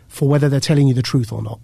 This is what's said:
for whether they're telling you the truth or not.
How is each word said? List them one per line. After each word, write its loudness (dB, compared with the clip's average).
for -2
whether 2
they're 0
telling 2
you 4
the 0
truth -2
or -8
not. -10